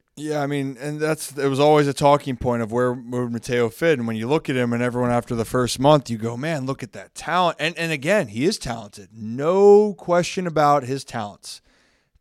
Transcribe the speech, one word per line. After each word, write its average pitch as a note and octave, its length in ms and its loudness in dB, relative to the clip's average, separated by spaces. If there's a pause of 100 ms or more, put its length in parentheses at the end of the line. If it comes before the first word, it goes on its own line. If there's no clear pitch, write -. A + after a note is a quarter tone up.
(160)
Yeah, D3+ 260 -4
I C#3+ 40 -2
mean, C#3 320 -4
and D3 220 -8
that's, D3+ 360 -4
it C#3 120 0
was C3+ 100 0
always D3 300 6
a C#3 60 -2
talking C#3+ 420 2
point A#2+ 260 -2
of G#2+ 80 -6
where, B2 220 0
where B2 360 -6
Mateo A#2+ 400 -2
fit. D#3+ 300 0
And A#2+ 80 -4
when A2+ 100 -4
you A2 120 -6
look D#3+ 200 0
at C3+ 60 -2
him B2 180 0
and A#2 80 -2
everyone B2 300 -2
after A#2+ 240 -2
the A2+ 100 -2
first B2 360 -2
month, D3 280 4
you A#2 100 -6
go, A#2 180 -6
"Man, C#3 300 -6
look C3 160 -8
at B2 100 -16
that F#2+ 220 -18
talent." E3+ 440 -2
And, D#3+ 200 -4
and E3 120 -4
again, D#3 380 -2
he A2 160 -4
is G#3 140 0
talented. G#2+ 540 -12
No F3+ 840 4
question F3 520 0
about D3 380 2
his C3 200 -6
talents. - 560 -12 (600)